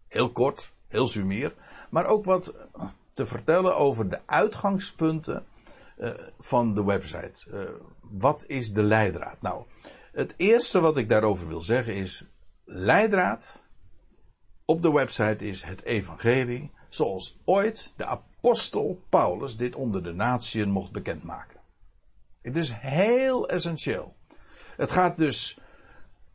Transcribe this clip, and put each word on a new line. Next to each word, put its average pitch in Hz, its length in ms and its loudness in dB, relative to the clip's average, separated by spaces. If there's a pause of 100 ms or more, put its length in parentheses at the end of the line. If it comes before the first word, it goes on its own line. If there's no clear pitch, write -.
Heel 120 240 0
kort, 135 400 0 (160)
heel 120 180 2
sumier. 107 480 -2 (360)
Maar 165 160 0
ook 208 180 2
wat 180 440 -2 (460)
te 131 120 -2
vertellen 175 500 2
over 117 320 2
de - 180 -6
uitgangspunten, 180 1200 0 (500)
eh, 117 140 -6 (280)
van 117 360 0
de 101 100 2
website. - 680 -4
Eh, 95 360 -10 (140)
wat 110 460 -2
is 123 260 -6
de 104 100 4
leidraad? 104 580 2
Nou, 92 240 -6 (480)
het - 240 -4
eerste 202 440 4
wat 160 160 4
ik 117 120 2
daarover 104 400 4
wil 80 120 -8
zeggen 113 340 0
is: 95 320 -8 (380)
leidraad 190 1000 0 (1000)
op 165 180 0
de 165 100 4
website 120 520 0
is 95 180 -8
het 95 220 -12
evangelie, 120 840 -2 (180)
zoals 98 560 -4
ooit 196 520 0
de - 100 -8
apostel - 1040 -2
Paulus 117 480 2
dit 123 180 -4
onder 110 280 -4
de 85 100 -8
natieën 110 580 -2
mocht 98 220 -2
bekendmaken. - 680 -10 (800)
Het 127 160 -8
is 160 160 -2
heel 214 760 2
essentieel. 147 680 -4 (600)
Het - 140 -2
gaat 180 260 2
dus - 420 0 (760)